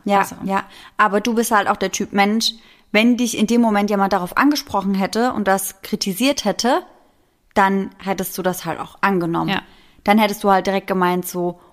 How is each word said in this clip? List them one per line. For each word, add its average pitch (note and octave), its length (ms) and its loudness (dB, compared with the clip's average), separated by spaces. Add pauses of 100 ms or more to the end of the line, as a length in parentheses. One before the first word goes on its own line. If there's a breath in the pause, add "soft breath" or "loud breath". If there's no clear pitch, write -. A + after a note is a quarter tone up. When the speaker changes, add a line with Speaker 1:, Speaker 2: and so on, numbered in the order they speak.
Speaker 1:
Ja, G3+ 160 2
Speaker 2:
Also. G3 240 -4
Speaker 1:
ja. G3 180 -2 (340 loud breath)
Aber G#3 240 2
du A#3 140 -2
bist A3+ 160 0
halt G#3 180 2
auch G3+ 80 0
der F#3+ 140 -4
Typ - 220 -6
Mensch, G#3 400 0 (400 loud breath)
wenn A3+ 240 4
dich A#3 220 -2
in G#3+ 100 2
dem A#3+ 120 4
Moment G#3 300 2
jemand G3 220 0
darauf F3+ 240 -2
angesprochen G3 580 0
hätte G3 380 0
und G3+ 160 -2
das - 340 -2
kritisiert G#3+ 640 -2
hätte, B3 380 0 (720)
dann G3 440 2
hättest F#3+ 400 -6
du F#3+ 40 -6
das F3+ 220 -4
halt E3 140 -6
auch - 220 -14
angenommen. E3+ 500 0
Speaker 2:
Ja. G3 120 -2 (420 soft breath)
Speaker 1:
Dann G#3 140 4
hättest G#3 260 0
du G#3 60 4
halt F#3+ 160 2
direkt G3 200 -2
gemeint F3+ 400 0
so, F3 320 -4 (140 soft breath)